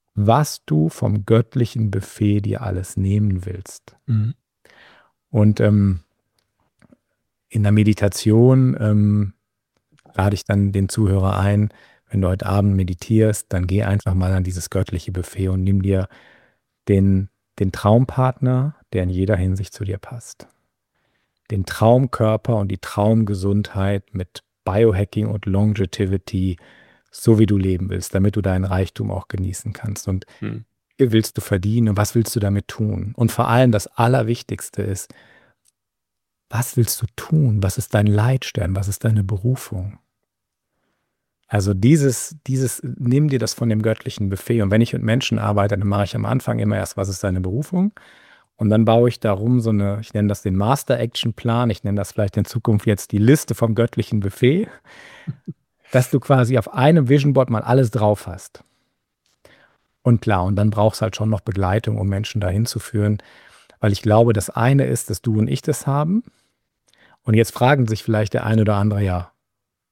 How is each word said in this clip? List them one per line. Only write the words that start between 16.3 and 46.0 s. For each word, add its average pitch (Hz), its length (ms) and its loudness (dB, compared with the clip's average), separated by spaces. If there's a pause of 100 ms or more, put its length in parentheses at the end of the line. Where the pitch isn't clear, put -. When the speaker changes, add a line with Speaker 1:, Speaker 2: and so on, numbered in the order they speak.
Speaker 1:
den, 98 400 2 (300)
den 95 140 0
Traumpartner, 127 1000 0 (180)
der 92 120 -2
in 90 60 -2
jeder 95 260 0
Hinsicht 95 360 -2
zu - 120 -10
dir 98 140 -6
passt. - 500 -18 (1040)
Den 98 160 -4
Traumkörper 113 920 2
und 101 120 -2
die 98 100 -6
Traumgesundheit 101 1400 -2
mit - 280 -10 (220)
Biohacking 104 600 0
und 107 200 -6
Longevity, 95 1120 -2 (540)
so 113 280 2
wie 110 80 6
du 104 120 2
leben 95 320 -2
willst, 92 240 -6
damit 98 220 2
du 101 60 -2
deinen 95 220 0
Reichtum 95 460 -4
auch 95 180 -8
genießen 92 440 -6
kannst. - 360 -10
Und 95 180 -4 (140)
Speaker 2:
Hm. 110 240 -10 (320)
Speaker 1:
wie 123 160 2
willst 110 240 2
du - 40 -4
verdienen 107 500 0
und 101 60 0
was 104 180 0
willst 110 220 0
du 113 40 0
damit 101 280 -2
tun? 104 480 -4
Und 117 160 2
vor - 160 0
allem 123 240 4
das 104 160 0
Allerwichtigste 117 920 -2
ist, 98 300 -8 (1400)
was 113 280 -6
willst - 260 0
du 113 40 -2 (100)
tun? 123 460 0
Was 95 160 -2
ist - 160 -6
dein 104 120 4
Leitstern? 107 680 0
Was 95 140 -4
ist - 160 -6
deine 107 200 2
Berufung? 98 720 -6 (1500)
Also 101 280 0
dieses, 139 640 2 (100)
dieses, 131 380 -4
nimm 127 440 0
dir 131 120 0
das 110 140 -4
von 120 140 -2
dem 107 140 0
göttlichen 110 480 -4
Buffet. 110 320 -2
Und 95 80 0
wenn 110 100 4
ich 117 120 0
mit 120 100 -6
Menschen 113 360 -2
arbeite, 104 380 0
dann 101 120 -2
mache 101 160 0